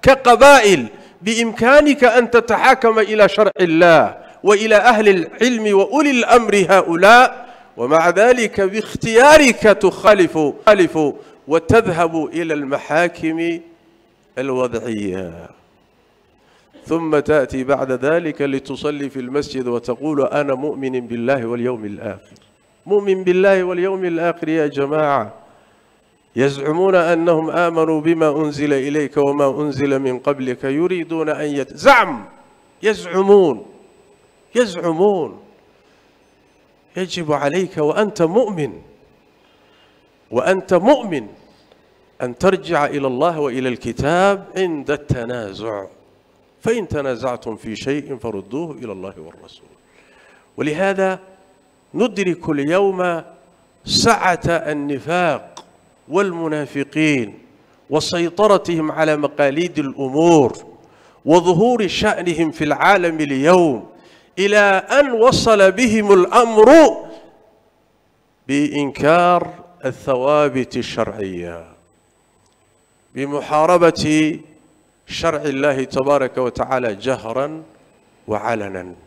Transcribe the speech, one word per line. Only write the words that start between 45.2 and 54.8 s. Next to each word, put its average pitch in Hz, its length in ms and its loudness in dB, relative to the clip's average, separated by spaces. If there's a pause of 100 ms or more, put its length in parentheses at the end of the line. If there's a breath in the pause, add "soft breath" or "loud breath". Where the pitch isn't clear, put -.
فإن 220 260 -4
تنازعتم 123 680 -6
في 110 200 -12
شيء 135 420 -8
فردوه 120 540 -10
إلى 123 200 -16
الله 95 260 -14
والرسول. - 560 -20 (840 soft breath)
ولهذا 185 600 -4 (760)
ندرك 185 560 -4
اليوم 175 720 -2 (640)
سعة 185 600 0
النفاق 151 1160 -6 (440)